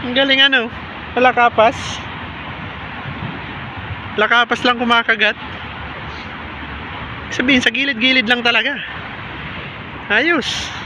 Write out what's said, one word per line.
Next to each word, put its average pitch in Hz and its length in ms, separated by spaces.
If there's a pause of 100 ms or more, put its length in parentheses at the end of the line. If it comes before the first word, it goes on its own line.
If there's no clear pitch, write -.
Ang 247 80
galing, 269 320
ano, 254 240 (480)
malakapas. 240 560 (2500)
Lakapas 233 400
lang 247 160
kumakagat. 233 560 (2000)
Sabihin, 254 320
sa 233 80
gilid-gilid 254 560
lang 240 160
talaga. 240 320 (1400)
Ayos. 294 560 (160)